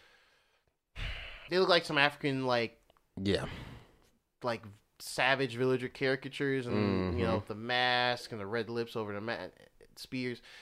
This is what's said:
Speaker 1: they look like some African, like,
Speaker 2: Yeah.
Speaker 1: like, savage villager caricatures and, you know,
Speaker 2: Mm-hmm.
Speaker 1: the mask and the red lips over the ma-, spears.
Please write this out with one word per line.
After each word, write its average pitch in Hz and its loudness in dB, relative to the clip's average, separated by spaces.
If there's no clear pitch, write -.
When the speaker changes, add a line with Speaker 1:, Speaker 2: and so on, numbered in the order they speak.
Speaker 1:
they 175 2
look 185 6
like 170 6
some 151 0
African, 143 2
like, 117 2
Speaker 2:
Yeah. 90 2
Speaker 1:
like, 117 -4
savage 131 0
villager 127 0
caricatures 135 -2
and, 95 2
you 92 2
know, 113 2
Speaker 2:
Mm-hmm. 104 -6
Speaker 1:
the 107 -6
mask 123 2
and 110 -8
the 98 -6
red 107 -2
lips 117 -4
over 107 -4
the 101 -6
ma-, 98 -6
spears. 123 -6